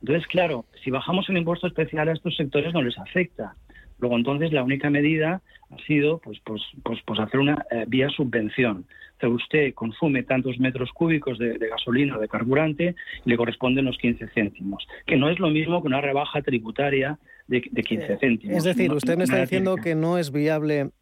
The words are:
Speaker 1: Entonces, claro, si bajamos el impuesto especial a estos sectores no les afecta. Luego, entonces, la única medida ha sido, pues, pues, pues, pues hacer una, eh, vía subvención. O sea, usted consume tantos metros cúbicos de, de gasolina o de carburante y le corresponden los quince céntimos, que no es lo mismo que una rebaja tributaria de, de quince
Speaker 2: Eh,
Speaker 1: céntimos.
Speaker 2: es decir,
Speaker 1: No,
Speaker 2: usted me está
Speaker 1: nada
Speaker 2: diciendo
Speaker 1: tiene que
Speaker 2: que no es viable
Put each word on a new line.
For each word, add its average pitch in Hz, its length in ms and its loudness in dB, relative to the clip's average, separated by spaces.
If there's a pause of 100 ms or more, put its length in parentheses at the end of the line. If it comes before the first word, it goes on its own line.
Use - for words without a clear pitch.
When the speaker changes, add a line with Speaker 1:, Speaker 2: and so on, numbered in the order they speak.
Speaker 1:
Entonces, 151 280 0
claro, 165 360 0 (200)
si 135 60 -4
bajamos 165 380 -2
el 190 100 0
impuesto 170 280 -2
especial 156 420 -2
a 165 40 2
estos 156 240 -4
sectores 147 360 0
no 165 100 2
les 120 160 -2
afecta. - 580 -4 (420)
Luego, 120 180 2
entonces, 143 360 0
la 135 120 2
única 135 260 0
medida 156 520 2 (280)
ha - 60 -20 (100)
sido, 151 320 2
pues, 107 260 -14
pues, 107 160 -8 (220)
pues, 117 240 -4
pues 110 140 -2
hacer 110 200 0
una, 143 300 2
eh, 113 160 -2
vía 131 220 2
subvención. 117 760 0 (320)
O - 40 -20
sea, 127 80 2
usted 123 460 2
consume 123 500 0
tantos 127 340 0
metros 127 340 0
cúbicos 151 460 0
de, 117 180 0
de 113 120 -2
gasolina 123 480 0
o 110 40 -2
de 107 60 -2
carburante 147 720 0 (280)
y 127 60 2
le 120 60 4
corresponden 127 480 0
los 123 140 -2
quince 120 360 -2
céntimos, 98 500 -4 (220)
que 165 100 2
no 143 140 4
es 175 80 0
lo 185 120 2
mismo 156 300 0
que 151 60 -2
una 135 140 0
rebaja 143 420 -2
tributaria 135 800 -2 (260)
de, 123 240 0
de 120 140 -2
quince 104 300 -2
Speaker 2:
Eh, - 60 -2
Speaker 1:
céntimos. 120 360 0
Speaker 2:
es 165 80 2
decir, 185 260 2
Speaker 1:
No, 151 60 0
Speaker 2:
usted 165 200 0
me 185 60 2
está - 140 2
Speaker 1:
nada 214 80 2
Speaker 2:
diciendo 190 300 2
Speaker 1:
tiene - 100 -4
que 170 60 0
Speaker 2:
que 156 40 2
no 165 240 2
es 147 140 -2
viable 151 580 0 (120)